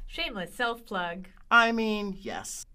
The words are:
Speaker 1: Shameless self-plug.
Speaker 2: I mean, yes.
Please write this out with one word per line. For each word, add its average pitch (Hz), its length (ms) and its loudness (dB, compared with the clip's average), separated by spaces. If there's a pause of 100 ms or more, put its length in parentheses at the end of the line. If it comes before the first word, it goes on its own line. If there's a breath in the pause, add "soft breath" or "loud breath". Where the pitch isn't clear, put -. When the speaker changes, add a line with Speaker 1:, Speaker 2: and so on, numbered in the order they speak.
Speaker 1:
Shameless 233 480 -8
self-plug. 190 760 -4 (240)
Speaker 2:
I 233 220 8
mean, 214 480 0
yes. - 540 -8